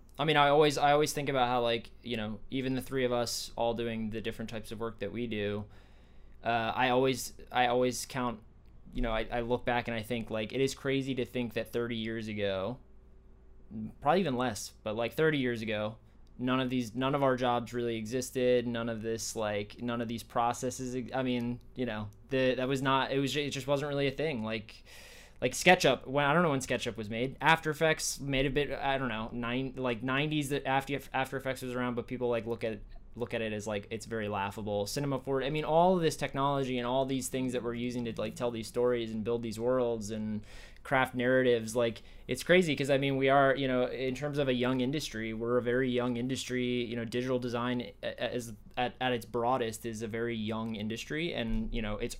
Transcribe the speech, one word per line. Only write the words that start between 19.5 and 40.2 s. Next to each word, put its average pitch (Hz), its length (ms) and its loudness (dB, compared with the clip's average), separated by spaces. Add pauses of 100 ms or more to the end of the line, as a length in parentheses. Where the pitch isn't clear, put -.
none 120 200 -2
of 113 60 -2
these 113 160 -6
processes 123 720 -2
ex-, 120 180 -6
I 131 80 0
mean, 120 380 -2 (160)
you 127 100 -2
know, 107 220 -4 (220)
the, 131 260 4
that 127 120 0
was 135 140 2
not, 135 300 2
it 135 80 2
was 131 140 0
ju-, 147 80 0
it 139 100 -2
just 131 160 -6
wasn't 143 220 2
really 143 180 2
a 131 40 2
thing. 135 320 -2
Like, 110 400 -6 (580)
like, 127 120 2
SketchUp, 180 540 6
when, 143 180 2
I 143 80 4
don't 175 100 6
know 165 60 6
when 135 100 2
SketchUp 117 380 -2
was 104 120 -6
made. 120 320 -4
After 156 280 6
Effects 156 500 0
made 135 260 0
a 143 40 2
bit, 139 220 0
I 135 260 0
don't 131 120 -2
know, 110 220 -4
nine-, 120 460 -4
like, 123 260 -2
nineties 143 460 0
that 143 160 -2
After, 135 340 0 (140)
After 131 240 -2
Effects 131 240 -6
was 127 120 -6
around, 123 220 -2
but 113 120 -6
people, 123 220 -2
like, 117 180 0
look 117 160 -4
at, 110 160 -4 (360)
look 117 180 -6
at 113 80 -2
it 110 120 -4
as, 104 140 -6
like, 101 220 -4
it's 110 160 -8
very 110 220 -4
laughable. 101 580 -2
Cinema 139 340 -2
four, 139 240 -2
I 135 60 -2
mean, 151 160 -2
all 175 300 6
of 175 60 0
this 151 140 2
technology 139 600 0
and 120 100 -2
all 135 180 2
these 131 220 -2
things 131 260 -2
that 117 100 -2
we're 120 100 -2
using 120 320 -4
to, 113 120 -4
like, 113 180 -4
tell 120 160 0
these 113 160 -6
stories 120 440 2
and 110 120 -4
build 117 200 0
these 110 160 -6
worlds 120 520 0
and 107 300 -4 (400)